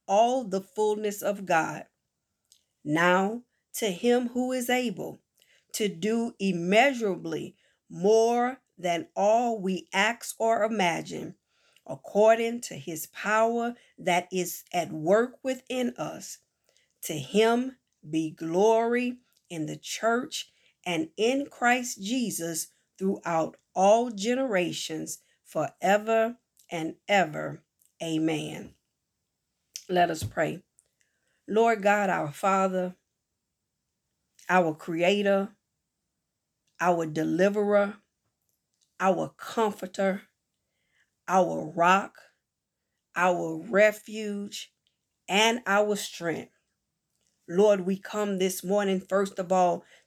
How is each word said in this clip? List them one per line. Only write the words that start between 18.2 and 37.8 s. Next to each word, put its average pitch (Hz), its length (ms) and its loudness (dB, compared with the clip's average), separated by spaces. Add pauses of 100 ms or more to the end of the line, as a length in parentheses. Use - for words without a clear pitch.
glory 226 880 0 (320)
in 160 180 -6
the 151 100 -10
church - 760 -4 (320)
and 160 320 -4
in 262 300 0
Christ 247 560 -2
Jesus 190 680 -4 (300)
throughout 170 580 -2 (200)
all 214 340 4
generations, 190 1120 -4 (260)
forever 214 920 0 (340)
and 165 240 -6 (120)
ever. 156 540 0 (400)
Amen." 156 720 -4 (1120)
Let 180 220 2
us 160 140 -8
pray. 160 400 -4 (840)
Lord 220 360 2
God, 202 260 4
our 160 220 -2
Father, 190 640 0 (1500)
our 175 240 2
Creator, 196 840 0 (1300)
our 170 240 2
Deliverer, 202 920 0 (1040)